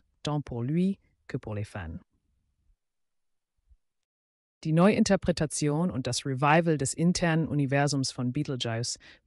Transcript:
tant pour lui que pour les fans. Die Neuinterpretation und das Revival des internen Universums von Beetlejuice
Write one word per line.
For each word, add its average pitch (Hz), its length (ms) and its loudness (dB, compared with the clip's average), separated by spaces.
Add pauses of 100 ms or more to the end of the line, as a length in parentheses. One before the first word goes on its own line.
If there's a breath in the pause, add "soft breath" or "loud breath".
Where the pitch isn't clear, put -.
(240)
tant 147 180 -2
pour 120 220 -6
lui 175 340 0 (300)
que 139 100 -8
pour 107 160 -8
les 104 120 -6
fans. 85 340 -10 (2750)
Die 156 100 0
Neuinterpretation 170 1160 2
und 131 160 -4
das - 180 -4
Revival 147 520 4
des 135 180 -4
internen 165 520 2
Universums 143 640 0
von 123 200 -4
Beetlejuice 120 680 -4 (300 loud breath)